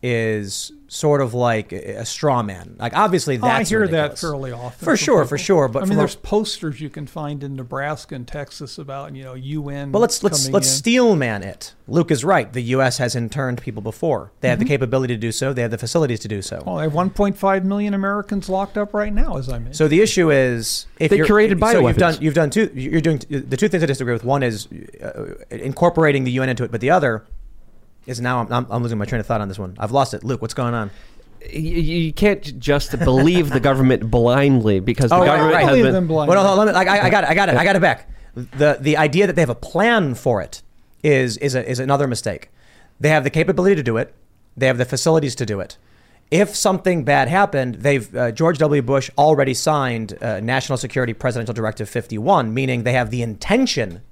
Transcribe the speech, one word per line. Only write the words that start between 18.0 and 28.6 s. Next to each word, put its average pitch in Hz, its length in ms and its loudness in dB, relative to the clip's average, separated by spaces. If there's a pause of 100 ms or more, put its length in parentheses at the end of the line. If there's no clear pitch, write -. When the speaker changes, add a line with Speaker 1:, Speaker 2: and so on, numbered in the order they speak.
Speaker 2:
locked 190 280 -4
up 208 160 -4
right 208 200 -2
now, 202 240 2
as 131 100 -6
I 127 60 -6
mentioned. 120 240 -10
Speaker 1:
So 156 100 4
the 160 140 4
issue 185 300 4
is, 123 540 0 (140)
if 160 120 2
Speaker 3:
They 202 60 4
Speaker 1:
you're, 156 80 4
Speaker 3:
curated 208 360 4
Speaker 1:
so 214 260 4
you've 113 80 2
Speaker 3:
bioweapons. - 20 2
Speaker 1:
done, 165 220 4
you've 156 140 0
done 156 160 2
two, 208 240 2
you're 135 280 -2
doing, 151 180 0 (100)
the 131 280 -4
two 208 120 2
things 175 120 0
I 165 40 2
disagree 131 280 -2
with. 117 120 -4
One 135 180 0
is, 110 240 -4 (340)
uh, 87 340 -10 (140)
incorporating 143 760 2
the 123 60 -2
U 131 120 0
N 131 60 -2
into 123 160 -2
it, 113 60 -8
but 110 100 -6
the 127 100 2
other 135 340 0 (800)
is 120 140 -10
now 123 220 -2
I'm, 104 100 -6
I'm, 123 180 -2